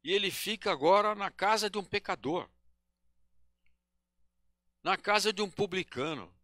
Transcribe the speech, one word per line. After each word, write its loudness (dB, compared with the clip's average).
e -2
ele 2
fica -4
agora 4
na -6
casa 0
de -4
um -6
pecador, -4
na 2
casa 2
de -4
um -2
publicano -4